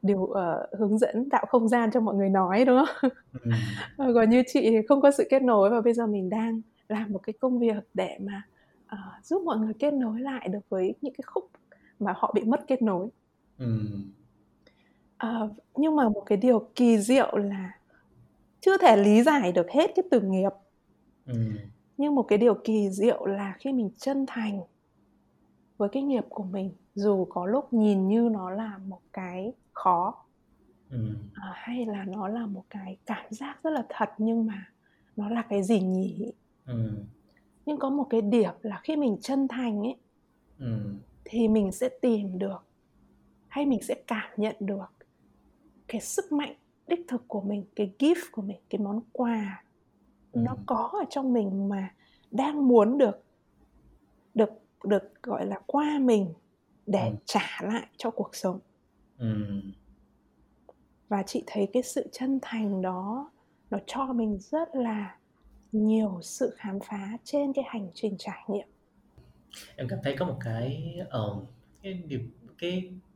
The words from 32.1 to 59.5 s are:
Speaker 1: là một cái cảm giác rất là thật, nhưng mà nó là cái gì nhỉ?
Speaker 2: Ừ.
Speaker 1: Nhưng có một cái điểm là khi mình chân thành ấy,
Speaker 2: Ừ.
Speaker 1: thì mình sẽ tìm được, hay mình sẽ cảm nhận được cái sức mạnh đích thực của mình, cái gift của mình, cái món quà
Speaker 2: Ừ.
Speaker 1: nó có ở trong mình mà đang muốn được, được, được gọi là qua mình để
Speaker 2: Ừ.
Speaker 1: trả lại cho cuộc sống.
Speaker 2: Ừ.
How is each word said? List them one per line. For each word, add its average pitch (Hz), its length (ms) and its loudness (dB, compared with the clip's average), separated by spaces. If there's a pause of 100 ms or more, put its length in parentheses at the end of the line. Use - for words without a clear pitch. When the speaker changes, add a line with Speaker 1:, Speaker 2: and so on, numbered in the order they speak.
Speaker 1:
là 226 180 -4
một 196 240 -8
cái 190 360 -12
cảm - 260 -10
giác 277 320 -12
rất 320 60 0
là 285 200 -2
thật, 208 280 -4
nhưng 226 300 0
mà 196 180 -8 (500)
nó 208 140 -6
là 233 200 -2
cái 202 140 0
gì 202 160 2
nhỉ? 185 520 -2 (340)
Speaker 2:
Ừ. 113 260 -4 (720)
Speaker 1:
Nhưng 302 140 -4
có 269 100 -2
một 277 200 -2
cái 226 120 2
điểm 202 400 2
là 202 220 -10
khi 311 120 -2
mình 254 260 0
chân 269 260 -2
thành 233 360 -4
ấy, 262 120 -4 (640)
Speaker 2:
Ừ. 104 360 -6 (300)
Speaker 1:
thì 226 220 0
mình 214 240 2
sẽ 247 180 -4 (120)
tìm 202 380 0
được, 196 260 -6 (840)
hay 285 180 -4
mình 254 180 2
sẽ - 120 -4 (120)
cảm 214 300 -6
nhận 214 220 -2
được 196 260 -6 (1000)
cái 226 140 -8
sức - 300 -6
mạnh 294 240 -4 (320)
đích 349 200 -4
thực 247 200 -6
của 202 140 -6
mình, 202 240 -6 (100)
cái 202 240 -4
gift 339 320 2
của 226 100 -10
mình, 196 160 -10 (120)
cái 208 120 -4
món 208 200 -4 (120)
quà 220 500 -4 (680)
Speaker 2:
Ừ. 120 140 0
Speaker 1:
nó - 100 -4 (100)
có - 240 -2 (120)
ở 285 80 -2
trong 269 240 -2
mình 196 360 0
mà 196 240 -6 (380)
đang 277 360 0
muốn 240 300 8
được, 247 260 2 (1120)
được, 220 160 2 (340)
được 196 400 -2
gọi - 220 -4
là 202 220 -6
qua 294 320 0
mình 208 340 2 (540)
để 185 220 0
Speaker 2:
Ừ. 104 60 -6 (100)
Speaker 1:
trả - 360 -4
lại 208 260 -6 (100)
cho 226 140 -6
cuộc - 240 -8
sống. 185 240 -6 (580)
Speaker 2:
Ừ. 104 440 -4 (1500)